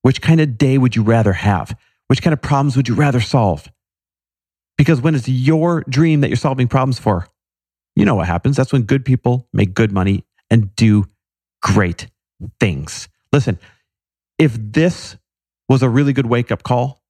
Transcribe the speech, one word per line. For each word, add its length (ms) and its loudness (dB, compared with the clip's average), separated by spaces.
Which 220 0
kind 180 4
of 160 -2
day 220 2
would 180 0
you 60 0
rather 320 2
have? 420 -2
Which 160 0
kind 100 2
of 80 -4
problems 340 0
would 140 0
you 60 -2
rather 260 0
solve? 480 -2
Because 240 2
when 120 0
it's 140 -4
your 640 0
dream 320 2
that 60 0
you're 80 -2
solving 300 -2
problems 320 0
for, 300 -2
you 120 2
know 80 2
what 120 -2
happens. 300 -2
That's 160 -2
when 120 0
good 200 -2
people 480 0
make 220 0
good 180 0
money 320 -2
and 280 0
do 280 4
great 480 -2
things. 480 -4
Listen, 260 0
if 200 2
this 580 -2
was 140 4
a 80 2
really 240 2
good 120 0
wake-up 360 -2
call 480 -4